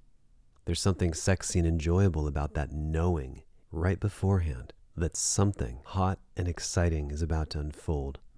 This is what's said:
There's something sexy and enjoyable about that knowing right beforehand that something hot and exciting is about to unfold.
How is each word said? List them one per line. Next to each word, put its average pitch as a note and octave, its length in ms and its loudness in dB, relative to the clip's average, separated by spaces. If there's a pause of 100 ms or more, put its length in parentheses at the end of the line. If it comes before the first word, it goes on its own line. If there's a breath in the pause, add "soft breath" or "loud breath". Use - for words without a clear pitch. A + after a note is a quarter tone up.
(640)
There's E2+ 140 0
something F2 360 2
sexy - 420 0
and E2 100 4
enjoyable E2 600 2
about D2 260 -2
that D2 180 -4
knowing D#2 720 -2 (300)
right E2+ 280 0
beforehand F#2 760 0 (220)
that D#2+ 220 -2
something C2 680 0
hot F#2 340 0 (180)
and F2 100 -2
exciting E2 600 0
is D2+ 140 -2
about D#2+ 260 0
to D#2 120 -6
unfold. D2 580 -4 (180)